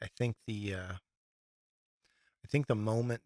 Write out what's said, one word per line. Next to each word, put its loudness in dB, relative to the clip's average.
I -6
think 0
the, -4
uh, -8
I -16
think 4
the 4
moment 2